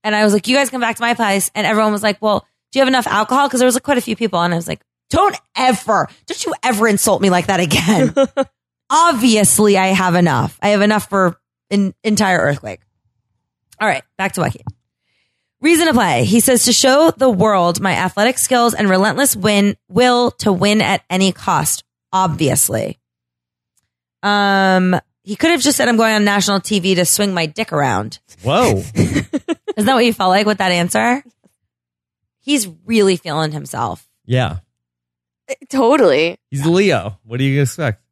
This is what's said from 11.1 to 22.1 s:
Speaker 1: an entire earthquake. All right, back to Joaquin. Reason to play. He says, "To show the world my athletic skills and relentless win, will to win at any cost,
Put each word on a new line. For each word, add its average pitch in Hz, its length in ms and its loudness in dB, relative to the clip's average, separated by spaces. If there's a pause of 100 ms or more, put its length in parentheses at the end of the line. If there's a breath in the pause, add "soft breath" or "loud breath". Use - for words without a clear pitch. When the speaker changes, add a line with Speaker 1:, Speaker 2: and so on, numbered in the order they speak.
Speaker 1:
an 196 240 -2 (100)
entire 202 340 0
earthquake. 123 420 -4 (1000)
All 214 80 -2
right, 135 140 -4 (160)
back 190 160 -4
to 185 80 -6
Joaquin. - 200 -6 (1000)
Reason 330 260 2
to 320 80 0
play. 165 300 2
He 202 160 2
says, - 240 2
"To - 80 0
show 277 380 4
the 262 200 0
world 185 500 0
my 190 140 -2
athletic 208 440 0
skills 240 360 0
and 208 160 -2
relentless 190 440 0
win, 202 420 0 (120)
will 240 440 2
to - 200 -2
win 202 300 2
at 190 280 -2
any 185 220 2
cost, 151 520 -2 (280)